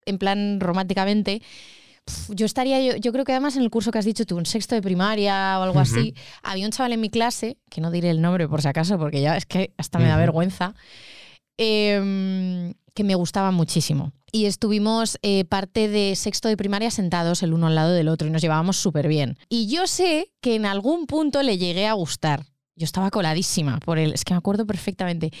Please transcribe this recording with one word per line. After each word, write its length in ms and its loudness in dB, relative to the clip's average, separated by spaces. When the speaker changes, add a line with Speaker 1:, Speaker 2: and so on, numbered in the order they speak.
Speaker 1:
en 140 -4
plan 400 0
románticamente, 840 0
pf, 300 -10
yo 100 0
estaría, 340 0
yo, 180 2
yo 140 -2
creo 140 0
que 60 -2
además 260 0
en 60 2
el 80 2
curso 200 0
que 60 0
has 80 0
dicho 200 0
tú, 120 -2
en 80 -2
sexto 300 -2
de 80 2
primaria 760 0
o 40 0
algo 160 0
Speaker 2:
Ujú. 20 6
Speaker 1:
así, 320 0
había 220 -6
un 60 -4
chaval 220 -2
en 80 -2
mi 80 -4
clase, 480 -2
que 100 -8
no 80 -2
diré 220 0
el 100 2
nombre 260 2
por 140 -2
si 60 0
acaso, 320 0
porque 220 -2
ya 140 2
es 120 -4
que 300 -2
hasta 200 -6
me 100 6
da 60 6
Speaker 2:
Ujú. 80 4
Speaker 1:
vergüenza, 540 0
em, 1160 0
que 100 -2
me 120 4
gustaba 360 0
muchísimo. 600 0
Y 140 0
estuvimos, 800 0
eh, 220 2
parte 420 0
de 280 2
sexto 340 -4
de 80 2
primaria 340 -2
sentados 520 0
el 100 2
uno 140 2
al 80 4
lado 160 4
del 180 4
otro 180 0
y 40 -2
nos 100 0
llevábamos 360 2
súper 300 0
bien. 300 0
Y 180 0
yo 200 0
sé 440 0
que 140 2
en 100 0
algún 420 0
punto 340 0
le 160 2
llegué 300 0
a 60 2
gustar. 520 -2
Yo 100 -6
estaba 260 -2
coladísima 680 0
por 200 -2
él, 140 0
es 100 -6
que 100 -2
me 40 2
acuerdo 280 0
perfectamente. 760 -4